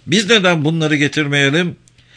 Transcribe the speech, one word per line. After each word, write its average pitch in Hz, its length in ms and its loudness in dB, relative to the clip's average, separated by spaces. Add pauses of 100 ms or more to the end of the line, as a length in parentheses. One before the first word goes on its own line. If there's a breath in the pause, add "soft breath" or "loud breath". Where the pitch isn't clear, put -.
biz 190 220 0
neden 180 360 2
bunları 156 300 0
getirmeyelim? 143 800 0 (420 loud breath)